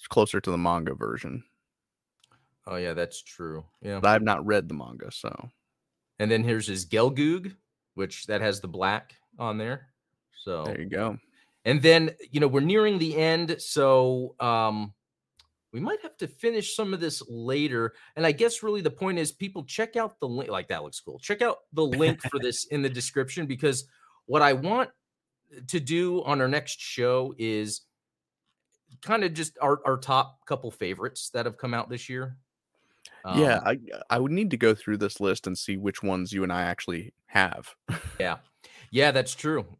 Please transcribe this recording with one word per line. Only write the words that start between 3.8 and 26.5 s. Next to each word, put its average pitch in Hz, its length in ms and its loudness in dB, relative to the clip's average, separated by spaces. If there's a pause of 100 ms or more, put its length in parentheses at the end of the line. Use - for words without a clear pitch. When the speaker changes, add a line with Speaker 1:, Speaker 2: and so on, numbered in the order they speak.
Speaker 2:
Yeah. 101 160 -6
Speaker 1:
But 95 120 4
I've 107 120 6
not 98 240 -2
read 104 220 2
the 85 60 -8
manga, 62 360 -12
so. - 400 -12 (680)
Speaker 2:
And 107 100 0
then 113 140 4
here's 113 240 0
his 92 180 -6
Gelgoog, 147 680 2 (380)
which - 320 -8
that 104 140 0
has 101 200 0
the 95 80 -10
black 95 480 -2 (200)
on 110 220 -4
there, 127 340 -8 (520)
so. 85 200 -6
Speaker 1:
There 76 160 -6
you 90 80 -10
go. 104 300 -4 (460)
Speaker 2:
And 131 180 2
then, 160 320 8 (160)
you 143 80 -2
know, 147 80 6
we're 135 140 4
nearing 202 400 4
the 156 160 -2
end, 160 440 0
so, 127 760 4
um, 110 560 0 (760)
we 113 60 -10
might 320 240 -4
have 311 140 -16
to 175 100 -6
finish 220 480 -4
some 202 180 -2
of 185 60 -4
this 160 300 -4
later. 120 640 -2 (220)
And 165 100 2
I 151 60 6
guess 226 320 2
really 208 160 0
the 156 100 0
point 180 300 -2
is 151 100 0
people 196 320 -10
check 226 320 -6
out 226 240 -4
the 139 80 -4
link. 123 240 -6
Like, 92 160 -4
that 82 160 -4
looks 73 160 -12
cool. - 220 -14
Check 208 220 -2
out 233 160 2 (140)
the 156 140 2
link 156 360 2
for 135 180 -4
Speaker 1:
<laughs> - 20 -2
Speaker 2:
this 123 220 -2
in 147 180 -2
the 139 80 0
description, 131 560 -4
because 131 400 0 (400)
what 147 160 4
I 143 100 8
want 180 380 0 (800)
to 180 100 -2
do 170 460 0
on 143 160 2
our 127 80 4
next 143 320 -2